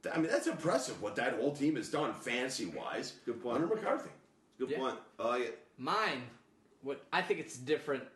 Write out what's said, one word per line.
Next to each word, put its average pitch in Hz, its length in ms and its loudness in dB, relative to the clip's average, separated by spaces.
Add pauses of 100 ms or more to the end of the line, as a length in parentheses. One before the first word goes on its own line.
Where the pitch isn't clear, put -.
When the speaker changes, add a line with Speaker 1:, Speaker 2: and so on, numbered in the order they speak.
(140)
Speaker 1:
I - 40 2
mean, 160 140 4
that's - 160 4
impressive - 540 0
what 104 160 -2
that 123 180 2
whole 139 200 2
team 147 200 4
has 110 140 -4
done 147 240 0
fantasy-wise 120 1000 -4 (120)
Speaker 2:
Good - 180 -2
point. 120 180 0
Speaker 1:
under 170 140 4
McCarthy. - 340 0 (480)
Speaker 2:
Good 127 140 -2
Speaker 3:
Yeah. 139 60 0
Speaker 2:
point. 131 180 0 (240)
Oh, 120 160 2
yeah. 123 140 0 (280)
Speaker 3:
Mine, 160 460 0 (580)
what, 139 300 -6
I 175 100 4
think 185 180 2
it's 143 180 -8
different. 135 460 0 (120)